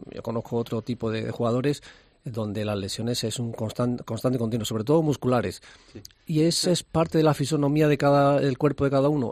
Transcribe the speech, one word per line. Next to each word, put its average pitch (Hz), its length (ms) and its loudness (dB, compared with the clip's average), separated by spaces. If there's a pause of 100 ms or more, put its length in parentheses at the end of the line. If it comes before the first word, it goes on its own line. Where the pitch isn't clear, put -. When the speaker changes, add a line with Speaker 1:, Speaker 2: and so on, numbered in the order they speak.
(120)
Speaker 1:
yo - 100 -12
conozco 117 360 -4
otro 117 260 -4
tipo 113 260 -4
de, 110 140 -4
de 117 80 -6
jugadores 127 500 -2 (420)
donde 107 420 -6
las 104 120 -2
lesiones 113 460 -4
es 113 160 -4
un 117 120 -6
constan-, 123 540 -4
constante 123 320 -2
continuo, 113 260 -2
sobre 110 200 -4
todo 151 180 4
musculares. 123 600 0 (300)
Speaker 2:
Sí. - 100 -16 (260)
Speaker 1:
Y 151 140 0
esa 165 300 2
es 165 120 0
parte 160 340 0
de 160 60 4
la 151 100 6
fisonomía 147 540 2
de 147 100 4
cada, 143 440 4
el 139 180 0
cuerpo 139 260 2
de 135 60 2
cada 139 180 4
uno. 139 220 0